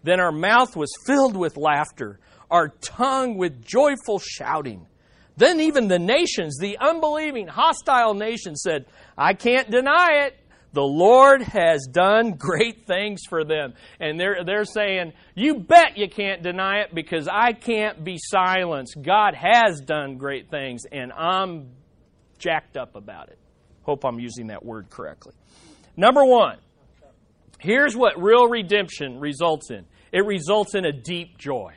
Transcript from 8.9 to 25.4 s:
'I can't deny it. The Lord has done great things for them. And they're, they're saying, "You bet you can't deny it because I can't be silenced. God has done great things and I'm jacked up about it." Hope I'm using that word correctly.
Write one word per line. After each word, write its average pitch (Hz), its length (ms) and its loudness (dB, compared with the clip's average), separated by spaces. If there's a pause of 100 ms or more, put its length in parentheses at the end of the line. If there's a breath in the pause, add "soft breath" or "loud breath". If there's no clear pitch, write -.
'I 160 160 2
can't 233 380 0
deny 285 560 2
it. - 100 -10 (360 soft breath)
The 143 80 0
Lord 233 600 6
has 165 500 0
done 202 420 2
great 180 520 -4
things 196 420 -4
for 165 160 -2
them. 151 300 -4 (260 loud breath)
And 156 200 -6
they're, 185 260 -2
they're 208 200 -2
saying, 190 480 -4 (220 soft breath)
"You 269 240 -2
bet 320 380 6
you 202 100 -2
can't 196 340 -6
deny 190 380 -2
it 196 160 -6
because 160 320 -6
I 220 260 2
can't 214 500 -4
be 175 140 -10
silenced. 185 840 -2
God 190 340 2
has 185 460 4
done 139 360 -6
great 135 320 -8
things 131 400 -8
and 127 220 -12
I'm 170 600 -4 (680)
jacked 160 400 -4
up 123 180 -12
about 101 340 -20
it." - 80 -20 (460)
Hope 143 220 -6
I'm 120 140 -4
using 117 280 -12
that 107 160 -14
word 110 260 -16
correctly. - 440 -16 (640 soft breath)